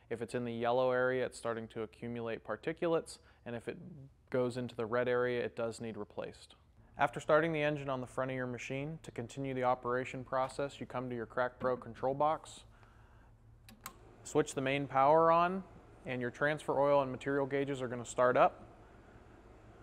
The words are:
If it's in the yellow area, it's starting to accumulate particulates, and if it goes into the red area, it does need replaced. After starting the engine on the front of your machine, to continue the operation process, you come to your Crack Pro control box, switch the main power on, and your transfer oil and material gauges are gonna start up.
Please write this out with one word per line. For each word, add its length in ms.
If 120
it's 140
in 100
the 80
yellow 380
area, 340
it's 140
starting 300
to 140
accumulate 600
particulates, 760
and 80
if 140
it 100
goes 260
into 180
the 120
red 200
area, 380
it 100
does 260
need 160
replaced. 600
After 200
starting 360
the 80
engine 260
on 140
the 40
front 240
of 60
your 100
machine, 580
to 60
continue 440
the 100
operation 580
process, 580
you 40
come 240
to 80
your 80
Crack 340
Pro 160
control 380
box, 520
switch 300
the 80
main 260
power 460
on, 300
and 160
your 100
transfer 480
oil 220
and 100
material 360
gauges 340
are 80
gonna 160
start 320
up. 280